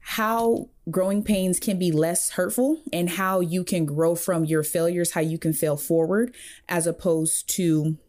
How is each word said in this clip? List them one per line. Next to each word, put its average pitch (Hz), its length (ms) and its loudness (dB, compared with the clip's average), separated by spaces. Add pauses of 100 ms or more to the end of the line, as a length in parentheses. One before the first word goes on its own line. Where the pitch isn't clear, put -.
how 233 640 0 (220)
growing 190 320 0
pains 185 380 2
can 196 180 -2
be 175 140 2
less 160 400 0
hurtful 247 500 0 (100)
and 175 160 0
how 190 320 0
you 180 240 0
can 175 220 0
grow 160 300 2
from 170 280 0
your 156 200 2
failures, 170 480 0
how 165 100 -2
you 160 160 -2
can 160 160 0
fail 151 240 0
forward, 180 560 0 (340)
as 170 200 -2
opposed 165 600 0
to 156 600 0